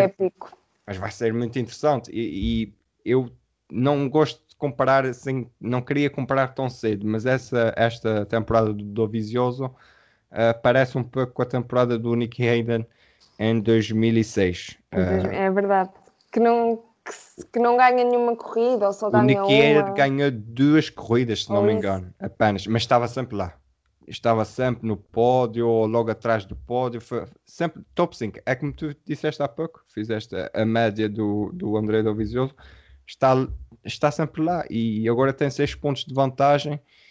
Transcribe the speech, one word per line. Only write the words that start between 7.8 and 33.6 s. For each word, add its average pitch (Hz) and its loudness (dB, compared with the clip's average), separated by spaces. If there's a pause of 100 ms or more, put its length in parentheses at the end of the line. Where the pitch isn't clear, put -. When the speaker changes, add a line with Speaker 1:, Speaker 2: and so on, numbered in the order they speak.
Speaker 2:
temporada 110 0
do 104 -8
Dovizioso, 117 -4 (560)
eh, 117 2
parece 127 2
um 127 -2
pouco 127 -4
com - -4
a 127 0
temporada 123 0
do 117 -2
Nicky 120 -2
Hayden 117 0 (540)
em 113 2
dois 110 2
mil 113 2
e 113 4
seis. 92 -2 (140)
Speaker 1:
Em 90 2
dois, 92 0
Speaker 2:
Eh, 190 -2
Speaker 1:
é 190 2
verdade. 196 2 (420)
Que - 0
não, 233 2 (240)
que - -14
se-, - -20
que - -4
não 240 4
ganha 247 4
nenhuma 240 2
corrida, 233 0
ou 196 0
só 214 -6
Speaker 2:
O 202 -2
Speaker 1:
ganha - 6
Speaker 2:
Niki - 4
Hayden 147 6
Speaker 1:
uma. - -4
Speaker 2:
ganhou 139 2
duas 127 2
corridas, 117 -2
se - -20
não 104 2
Speaker 1:
Ou 101 4
Speaker 2:
me 104 4
Speaker 1:
isso. 107 2
Speaker 2:
engano, 95 -4
apenas, 101 0
mas 113 0
estava 120 2
sempre 123 -8
lá. 90 -6 (540)
Estava 113 0
sempre 120 -4
no 110 -2
pódio, 117 0
ou 113 4
logo 113 0
atrás 110 -2
do - -14
pódio, 120 -6
foi 120 -8 (200)
sempre - -6 (120)
top 175 -2
cinco. 107 -8
É 131 0
como 143 -6
tu 147 -10 (100)
disseste 151 -6
há 139 -4
pouco, 160 -10
fizeste 107 -8
a, 92 -6 (120)
a 110 2
média 110 0
do, 104 -2
do 110 -4
André 107 0
Dovizioso, 110 -2 (500)
está, - 2 (500)